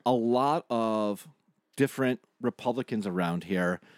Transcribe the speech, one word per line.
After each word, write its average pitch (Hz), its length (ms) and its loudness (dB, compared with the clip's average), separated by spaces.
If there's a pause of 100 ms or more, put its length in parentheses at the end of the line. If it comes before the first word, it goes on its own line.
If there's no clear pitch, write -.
a 123 60 2
lot 127 580 2
of 110 580 0 (500)
different 131 420 0 (220)
Republicans 120 640 -2
around 87 380 -2
here 90 340 0 (180)